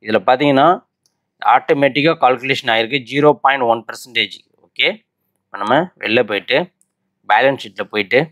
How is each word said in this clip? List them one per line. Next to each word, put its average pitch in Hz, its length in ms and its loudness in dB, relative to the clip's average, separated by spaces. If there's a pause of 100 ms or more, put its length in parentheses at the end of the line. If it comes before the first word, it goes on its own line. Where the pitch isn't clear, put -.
இதுல 107 140 0 (100)
பார்த்தீங்கன்னா, 139 400 4 (840)
ஆட்டோமேட்டிக்கா 143 580 0 (120)
கால்குலேஷன் 127 500 0
ஆயிருக்கு 113 240 -2 (120)
ஜீரோ 143 200 2 (140)
பாயிண்ட் 135 280 0
ஒன் 117 160 -2
பர்சன்டேஜ். 113 480 -6 (300)
ஓகே, 127 220 -4 (560)
இப்ப - 180 -16
நம்ம 110 120 0 (280)
வெளில 107 180 0 (100)
போயிட்டு, 104 260 -4 (720)
பேலன்ஸ் 120 340 2
ஷீட்ல 104 300 -12
போயிட்டு 104 260 0 (140)